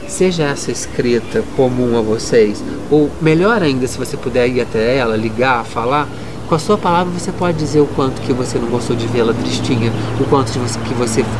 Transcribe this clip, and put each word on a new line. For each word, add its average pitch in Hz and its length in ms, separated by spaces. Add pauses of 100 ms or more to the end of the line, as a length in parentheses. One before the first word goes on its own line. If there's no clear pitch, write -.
seja 175 360
essa 139 280
escrita 117 720 (100)
comum 123 440
a - 20
vocês, 110 640 (260)
ou 147 200 (100)
melhor 180 420
ainda, 131 240
se 120 120
você 127 180
puder 123 320
ir 123 140
até 113 340
ela, 117 180
ligar, 113 520
falar, 131 420 (400)
com - 60
a 160 40
sua 208 200
palavra 180 340
você 175 180
pode 175 280
dizer 147 220
o 143 80
quanto 131 340
que - 100
você 123 260
não 120 100
gostou 123 280
de 113 100
vê-la 113 280
tristinha, - 580 (260)
o 135 60
quanto 135 260
de 139 80
você, 120 200
que 117 160
você 120 280 (180)